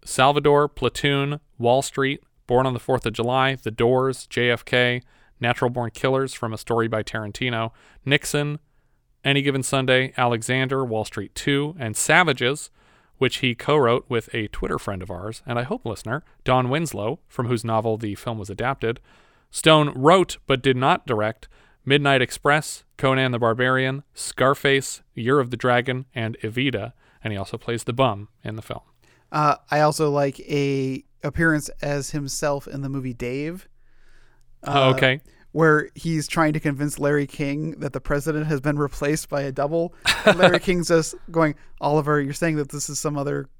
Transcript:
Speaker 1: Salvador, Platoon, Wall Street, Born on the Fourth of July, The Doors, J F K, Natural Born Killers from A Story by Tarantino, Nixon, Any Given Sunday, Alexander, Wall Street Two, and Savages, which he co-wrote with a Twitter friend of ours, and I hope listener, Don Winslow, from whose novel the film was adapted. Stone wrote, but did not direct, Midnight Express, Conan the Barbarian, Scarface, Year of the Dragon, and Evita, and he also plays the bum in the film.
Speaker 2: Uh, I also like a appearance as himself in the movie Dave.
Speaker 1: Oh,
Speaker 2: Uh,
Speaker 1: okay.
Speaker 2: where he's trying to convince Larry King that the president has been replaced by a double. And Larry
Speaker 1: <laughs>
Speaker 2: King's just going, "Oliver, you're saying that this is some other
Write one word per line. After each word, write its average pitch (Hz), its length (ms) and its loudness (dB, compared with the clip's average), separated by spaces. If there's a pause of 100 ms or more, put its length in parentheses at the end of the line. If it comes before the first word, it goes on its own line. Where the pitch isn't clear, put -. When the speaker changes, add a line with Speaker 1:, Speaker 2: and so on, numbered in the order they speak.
Speaker 1:
Salvador, 143 640 2
Platoon, 143 720 -2 (180)
Wall 120 240 2
Street, 135 400 -4 (260)
Born 123 180 4
on 131 80 0
the 117 60 -4
Fourth 131 260 -2
of 110 80 -2
July, 131 420 0
The 113 160 -8
Doors, 127 560 0
J 120 240 0
F 117 140 -2
K, 123 360 2 (380)
Natural 120 300 0
Born 120 220 -4
Killers 135 420 0
from 110 200 -6
A 110 40 -8
Story 113 300 0
by 113 160 -2
Tarantino, 113 680 -4 (340)
Nixon, 147 540 0 (640)
Any 139 180 2
Given 135 220 0
Sunday, 131 540 0
Alexander, 127 680 0
Wall 110 200 -2
Street - 280 -10
Two, 143 460 -2
and 110 160 -6
Savages, 147 760 2 (480)
which 127 200 0
he 123 180 0
co-wrote 135 540 2
with 117 260 -2
a 107 140 -2
Twitter - 280 -4
friend 95 240 -6
of 92 80 -12
ours, 98 360 -10
and 120 120 -4
I 120 60 -2
hope 208 220 -6
listener, 117 380 -6 (200)
Don 127 260 4
Winslow, 135 500 -2 (100)
from 123 180 -4
whose 117 160 0
novel 113 340 0
the 107 180 -6
film 117 220 -8
was 101 120 -10
adapted. 117 500 -4 (500)
Stone 151 460 6
wrote, 170 500 6
but 131 160 0
did 135 140 2
not 139 320 0
direct, 110 400 -2 (380)
Midnight 139 360 4
Express, - 640 0 (140)
Conan 131 340 2
the 120 80 -2
Barbarian, 131 640 0 (100)
Scarface, - 880 0 (120)
Year 127 260 2
of 123 100 0
the 123 80 -6
Dragon, 123 560 0
and 113 300 -4
Evita, 117 480 -4 (320)
and 110 80 -4
he 101 80 -4
also 98 180 -8
plays 117 280 -6
the 120 80 -4
bum 113 340 0 (160)
in 113 120 -8
the 110 60 -12
film. - 200 -12 (500)
Speaker 2:
Uh, 151 240 2 (160)
I 151 80 2
also 151 320 2
like 143 300 -2
a 139 640 -2 (200)
appearance 156 460 0 (120)
as 143 300 -4
himself 143 560 -4
in 139 140 -10
the 139 80 -6
movie 131 260 -6
Dave. 143 520 -8 (960)
Speaker 1:
Oh, 139 260 4
Speaker 2:
Uh, 131 40 6
Speaker 1:
okay. 131 280 2 (320)
Speaker 2:
where 151 420 4
he's 160 320 -4
trying 156 260 2
to 156 60 -2
convince 147 400 -4
Larry 143 260 2
King 147 540 -6
that 147 140 -8
the 131 80 -4
president 151 440 -2
has 151 160 -2
been 147 160 0
replaced 147 520 -2
by 143 120 -4
a 139 100 -6
double. 156 440 -2 (300)
And 196 120 6
Larry 180 220 6
Speaker 1:
<laughs> - 80 -10
Speaker 2:
King's 175 220 0
just 160 260 2 (160)
going, 160 240 2 (260)
"Oliver, 147 400 2
you're 139 120 -4
saying 160 240 -2
that 143 120 -4
this 147 200 -8
is 143 100 -8
some 151 180 -4
other 143 300 -4 (120)